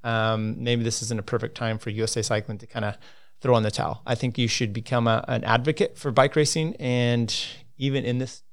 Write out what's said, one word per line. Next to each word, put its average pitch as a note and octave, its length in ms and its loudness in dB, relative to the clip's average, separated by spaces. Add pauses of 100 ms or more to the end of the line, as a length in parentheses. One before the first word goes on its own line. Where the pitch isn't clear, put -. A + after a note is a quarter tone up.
um, A2+ 600 -2
maybe A#2+ 200 0
this A2 200 -2
isn't A2+ 180 -4
a - 20 -10
perfect A#2 340 -4
time A2 220 -4
for - 120 -8
U A2 140 -2
S - 120 -2
A A2 60 -2
Cycling G#2+ 360 -2
to A2 80 -16
kinda G#2+ 320 -4 (420)
throw B2 160 6
in A2 60 4
the G#2+ 80 2
towel. - 360 -4
I A#2+ 80 0
think B2 240 -2
you A#2 100 2
should A2 240 -2
become A#2 340 0
a, A2+ 220 2
an - 160 -2
advocate B2+ 540 2
for C#3+ 120 -2
bike C3+ 260 6
racing, D#3 400 2
and A#2+ 580 2 (440)
even C3+ 260 0
in B2 140 0
this B2+ 240 -8 (100)